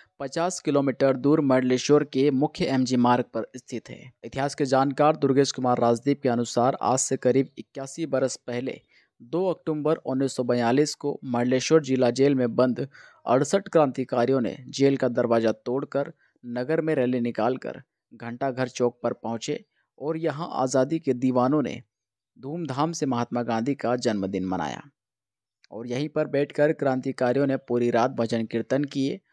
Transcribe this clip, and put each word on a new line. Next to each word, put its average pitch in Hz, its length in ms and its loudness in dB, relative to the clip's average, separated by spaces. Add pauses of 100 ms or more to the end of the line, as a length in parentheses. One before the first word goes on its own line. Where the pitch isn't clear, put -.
(200)
पचास 165 400 -4
किलोमीटर 139 540 2
दूर 139 280 2
मंडलेश्वर 131 640 4
के 139 280 2
मुख्य 135 340 0
एमजी 127 300 0
मार्ग 123 280 4
पर 113 200 -8 (140)
स्थित - 320 -12
है। 120 240 -20 (100)
इतिहास 135 320 -6
के 147 100 -2
जानकार 139 500 2
दुर्गेश 135 360 2
कुमार 123 280 0
राजदीप 120 420 2
के 131 80 0
अनुसार, 120 520 0
आज 127 180 2
से - 180 -2
करीब 127 400 2
इक्यासी 135 480 -12
बरस 131 300 -2
पहले, 123 460 -8 (400)
दो 165 280 -4
अक्टूबर 156 460 -2
उन्नीस 131 400 -2
सौ 131 80 -2
बयालीस 123 520 2
को - 300 -6
मंडलेश्वर 127 560 2
जिला 131 280 0
जेल 135 260 2
में 123 200 0
बंद 127 320 0 (400)
अड़सठ 143 400 2
क्रांतिकारियों 131 720 2
ने 104 160 -4 (120)
जेल 139 280 2
का 131 100 0
दरवाज़ा 117 440 2
तोड़कर 135 600 -4 (320)
नगर 127 360 -2
में 156 140 -2
रैली 127 240 0
निकालकर 120 640 -4 (320)
घंटाघर 123 540 -6
चौक 123 360 -2
पर 120 100 -2
पहुंचे - 520 -8 (340)
और 160 180 -6
यहां 160 340 -4
आज़ादी 135 480 0
के 135 140 -2
दीवानों 127 480 2
ने 117 200 -8 (580)
धूमधाम 143 520 -4
से 160 140 -6
महात्मा 120 380 -2
गांधी 117 320 -2
का 120 200 -2
जन्मदिन 98 500 -2
मनाया 82 360 -4 (880)
और 117 160 -12
यहीं 135 220 -4
पर 151 180 -2
बैठकर 147 460 0
क्रांतिकारियों 131 720 0
ने 135 100 0
पूरी 120 320 0
रात 117 220 2
भजन 117 340 -2
कीर्तन 131 380 -2
किए। 143 360 -4 (140)